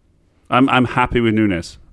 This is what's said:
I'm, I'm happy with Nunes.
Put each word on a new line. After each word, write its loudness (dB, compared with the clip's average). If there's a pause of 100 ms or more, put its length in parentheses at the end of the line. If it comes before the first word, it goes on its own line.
(520)
I'm, 2
I'm 2
happy -2
with 2
Nunes. -2 (160)